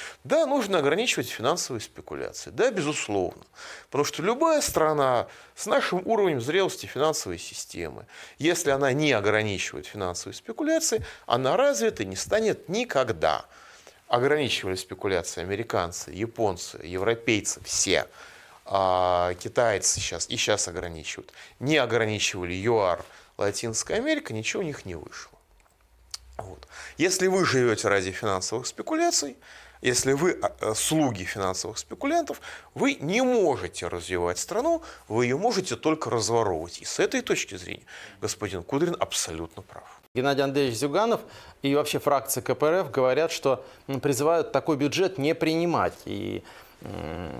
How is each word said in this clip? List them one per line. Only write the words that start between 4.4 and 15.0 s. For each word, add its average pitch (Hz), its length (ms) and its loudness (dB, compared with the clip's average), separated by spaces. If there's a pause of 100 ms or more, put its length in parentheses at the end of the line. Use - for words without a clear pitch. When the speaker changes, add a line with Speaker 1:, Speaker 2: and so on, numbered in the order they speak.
Speaker 1:
страна 147 640 4 (280)
с - 120 -10
нашим 208 400 2
уровнем 196 340 2
зрелости 156 460 0
финансовой 127 520 0
системы, - 680 -10 (320)
если 160 320 2
она 135 220 4
не 147 200 4
ограничивает 104 760 0
финансовые 92 480 -6
спекуляции, 311 720 -2 (220)
она 131 320 2
развитой 226 480 0
не 95 100 -6
станет 208 540 0
никогда. 113 720 0 (640)
Ограничивали 123 680 2
спекуляции 90 680 -4